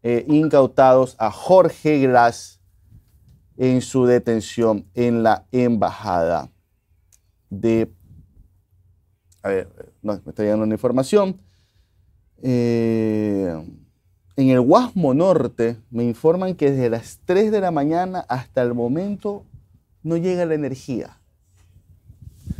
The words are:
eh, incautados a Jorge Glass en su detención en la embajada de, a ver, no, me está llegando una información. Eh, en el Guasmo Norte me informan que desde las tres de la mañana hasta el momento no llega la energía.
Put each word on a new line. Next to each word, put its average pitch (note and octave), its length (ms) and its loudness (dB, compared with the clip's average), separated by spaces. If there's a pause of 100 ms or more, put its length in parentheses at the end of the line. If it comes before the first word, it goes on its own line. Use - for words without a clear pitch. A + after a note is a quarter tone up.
eh, A#2+ 280 -2
incautados C3+ 880 4
a G#2+ 100 -2
Jorge D#3 720 2
Glass B2 640 2 (960)
en B2+ 240 2
su B2+ 240 0
detención A2+ 880 0
en A#2+ 300 0
la A2 280 2
embajada F2+ 960 -2 (1000)
de, A2+ 420 -2 (1500)
a G2+ 60 -6
ver, F#2+ 180 -4 (340)
no, G#2 120 -8
me - 160 -14
está G#2+ 140 -8
llegando G#2+ 200 0
una A2 120 -2
información. C3+ 680 -2 (1000)
Eh, A2+ 1120 0 (840)
en C3 120 2
el B2+ 120 4
Guasmo E3+ 520 2
Norte C3+ 600 0 (160)
me A#2+ 140 -4
informan F3 500 0
que C#3+ 160 0
desde B2+ 180 0
las A2+ 360 -8
tres G#3 260 0
de G#3+ 80 0
la F3+ 120 -2
mañana E3 480 -2 (100)
hasta B2+ 320 -4
el A#2+ 120 -2
momento F3 680 -6 (580)
no E3 140 -4
llega F3 300 -2
la D#3+ 80 -2
energía. C3 680 -8 (1400)